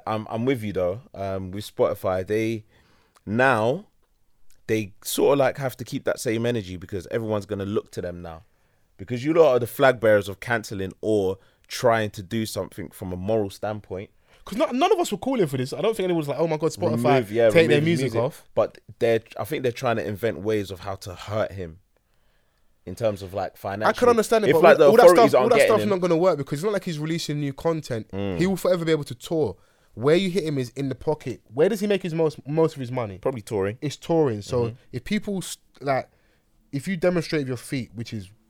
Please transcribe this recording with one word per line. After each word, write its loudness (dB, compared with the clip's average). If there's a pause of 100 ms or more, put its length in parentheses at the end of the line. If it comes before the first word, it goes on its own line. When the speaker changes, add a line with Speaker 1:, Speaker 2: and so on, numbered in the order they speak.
Speaker 1:
I'm, -4
I'm -4
with 0
you -6
though. -2 (120)
Um, -8
with -10 (120)
Spotify, 0
they, -2 (600)
now, 2 (840)
they -2 (100)
sorta, 2
like, 2
have -6
to -10
keep -8
that -2
same -2
energy -4
because -10
everyone's -4
gonna -6
look -4
to -10
them -10
now. -16 (540)
Because -8
you 2
lot 6
are 4
the -2
flag 4
bearers 4
of -12
cancelling -6 (100)
or 0 (300)
trying 2
to -14
do -4
something -8
from -10
a -6
moral -2
standpoint. -8 (340)
Speaker 2:
'Cause -10
no-, 2
none 2
of 2
us -2
were -6
calling 0
for -4
this. -4
I -8
don't 0
think -4
anyone's -2
like, -4
"Oh 2
my -2
God, -2
Spotify, 0
Speaker 1:
Remove, 0
yeah, 6
Speaker 2:
take 6
their 6
Speaker 1:
remove 2
his 2
Speaker 2:
music -2 (100)
Speaker 1:
music. 0
Speaker 2:
off." -4 (120)
Speaker 1:
But 0 (200)
they're, 4 (200)
I -6
think -6
they're 0
trying -2
to -4
invent -4
ways -2
of -12
how -8
to -14
hurt -4
him -12 (1080)
in -12
terms -2
of, -12
like, -6
Speaker 2:
I -20
Speaker 1:
financially. -2
Speaker 2:
can 4
understand 2
it, 2
Speaker 1:
If, 6
Speaker 2:
but 4
Speaker 1:
like, 10
the 8
Speaker 2:
all 8
that 8
Speaker 1:
authorities 8
Speaker 2:
stuff, 0
all 6
Speaker 1:
aren't 4
Speaker 2:
that 6
Speaker 1:
getting 6
Speaker 2:
stuff's 4
Speaker 1:
him 0
Speaker 2:
not 0
gonna 2
work 2
because -6
it's -8
not -2
like -4
he's -6
releasing -6
new -6
content. -6
Speaker 1:
Mm. -4
Speaker 2:
He 2
will 0
forever 0
be 0
able 2
to -12
tour. -4 (360)
Where 2
you 2
hit -2
him -2
is -4
in -6
the -6
pocket. -6 (120)
Where 4
does -2
he -4
make 0
his -6
most, -2
most 2
of -16
his -8
money? -6
Speaker 1:
Probably -4
touring. -2
Speaker 2:
It's -6
touring. 0
So -2
Speaker 1:
Mm-hmm. -8 (180)
Speaker 2:
if -8
people -4
s-, -10 (240)
like, -4 (600)
if -6
you -4
demonstrate 0
with -6
your -4
feet, -8
which -10
is -12 (180)